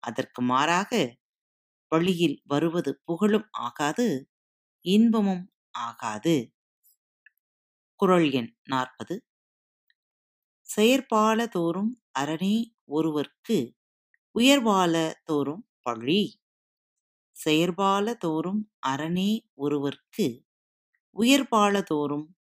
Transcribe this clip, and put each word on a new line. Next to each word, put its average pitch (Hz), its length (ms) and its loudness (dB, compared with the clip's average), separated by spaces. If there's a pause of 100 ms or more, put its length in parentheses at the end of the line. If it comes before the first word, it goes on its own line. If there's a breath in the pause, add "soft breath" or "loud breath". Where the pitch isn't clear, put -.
அதற்கு 123 380 -8
மாறாக 151 500 0 (1000)
வழியில் 170 540 0
வருவது 156 460 -2 (100)
புகழும் 208 480 -2 (100)
ஆகாது, 151 480 -2 (760)
இன்பமும் 202 580 2 (320)
ஆகாது. 117 640 -4 (1600)
குறள் 180 320 4
எண் 120 200 -4 (120)
நாற்பது. 131 520 -6 (1500)
"செயற்பால 220 760 2
தோறும் 180 420 -2 (260)
அரணே 160 400 -2 (320)
ஒருவர்க்கு 151 680 -2 (800)
உயர்வால 226 580 4 (300)
தோறும் 147 400 -4 (180)
பழி." 120 400 -2 (1120)
"செயற்பால 196 840 0
தோறும் 175 440 -4 (240)
அரணே 165 460 -2 (240)
ஒருவர்க்கு 143 720 -4 (880)
உயர்பால 220 680 2
தோறும் 147 420 -4 (220)